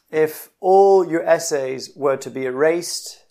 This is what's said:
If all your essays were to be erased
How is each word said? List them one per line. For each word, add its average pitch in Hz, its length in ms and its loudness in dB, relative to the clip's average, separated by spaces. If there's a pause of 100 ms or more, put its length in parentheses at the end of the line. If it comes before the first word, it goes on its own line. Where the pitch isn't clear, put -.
(100)
If 156 380 -2 (100)
all 190 500 4
your 165 140 -2
essays 147 720 -2
were 139 220 -2
to 135 140 -14
be 131 160 -8
erased 156 840 -4